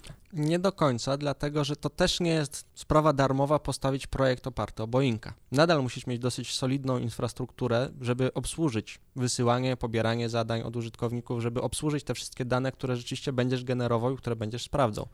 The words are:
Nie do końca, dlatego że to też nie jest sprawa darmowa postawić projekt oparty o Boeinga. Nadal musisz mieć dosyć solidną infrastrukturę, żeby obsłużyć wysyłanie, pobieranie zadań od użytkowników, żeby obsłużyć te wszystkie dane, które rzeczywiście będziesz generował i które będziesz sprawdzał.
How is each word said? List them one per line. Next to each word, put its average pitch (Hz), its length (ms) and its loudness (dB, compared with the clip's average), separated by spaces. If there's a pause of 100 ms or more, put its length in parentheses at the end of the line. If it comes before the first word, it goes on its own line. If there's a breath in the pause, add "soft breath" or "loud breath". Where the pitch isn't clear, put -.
(320 loud breath)
Nie 156 260 2
do 185 140 2
końca, 131 440 2
dlatego 147 480 -2
że 143 120 -2
to - 140 -4
też - 300 0
nie 175 100 2
jest 156 340 0 (100)
sprawa 156 380 4
darmowa 139 460 4
postawić 135 480 -2
projekt 131 400 0
oparty 110 360 -6
o 113 40 -2
Boeinga. 120 480 0 (180)
Nadal 151 300 4
musisz 123 240 -6
mieć 123 140 -4
dosyć 123 340 -4
solidną 131 440 0
infrastrukturę, 123 920 -2 (100)
żeby 127 340 0
obsłużyć 123 640 -2 (160)
wysyłanie, 127 600 2
pobieranie 113 520 0
zadań 113 340 -2
od 117 140 -8
użytkowników, 117 640 -4
żeby 117 200 -2
obsłużyć 147 420 -2
te 123 100 -4
wszystkie - 300 -8
dane, 127 280 0
które 127 240 -2
rzeczywiście 127 360 -6
będziesz 127 320 0
generował 123 500 0
i - 20 -4
które 120 200 -4
będziesz 110 260 -4
sprawdzał. 120 520 0